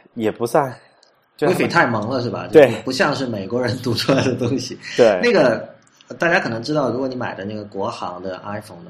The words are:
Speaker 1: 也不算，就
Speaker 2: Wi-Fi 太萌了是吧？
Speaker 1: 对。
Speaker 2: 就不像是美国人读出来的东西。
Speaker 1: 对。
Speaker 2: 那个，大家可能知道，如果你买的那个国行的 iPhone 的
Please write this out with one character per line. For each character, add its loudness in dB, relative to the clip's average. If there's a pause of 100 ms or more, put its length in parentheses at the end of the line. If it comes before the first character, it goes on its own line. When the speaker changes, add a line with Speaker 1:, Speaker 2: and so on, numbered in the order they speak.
(160)
Speaker 1:
也 -2
不 -6
算， 0 (600)
就 0
Speaker 2:
Wi-Fi 0
太 4
萌 -2
了 -2
是 -4
吧？ -8
Speaker 1:
对。 10
Speaker 2:
就 -6
不 -6
像 0
是 -4
美 -6
国 -4
人 -2
读 -4
出 0
来 4
的 0
东 -2
西。 -8 (200)
Speaker 1:
对。 6
Speaker 2:
那 2
个， 2 (480)
大 0
家 4
可 -4
能 -6
知 -6
道， 0
如 -4
果 -4
你 -6
买 -6
的 -10
那 -8
个 -10
国 -6
行 -10
的 -10
iPhone -12
的 -20